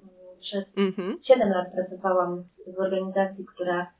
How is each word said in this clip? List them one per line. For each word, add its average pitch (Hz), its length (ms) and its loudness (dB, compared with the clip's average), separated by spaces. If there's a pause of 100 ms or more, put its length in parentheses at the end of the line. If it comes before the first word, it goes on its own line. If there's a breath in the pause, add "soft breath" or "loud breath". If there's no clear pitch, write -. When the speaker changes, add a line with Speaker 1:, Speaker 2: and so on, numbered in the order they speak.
Speaker 1:
mm, - 380 -20
przez - 380 -6
Speaker 2:
Mhm. 202 420 0
Speaker 1:
siedem 247 300 6
lat 180 240 0
pracowałam 185 680 0
z, - 340 -10
w 185 40 -4
organizacji, 190 640 -2
która 180 540 -4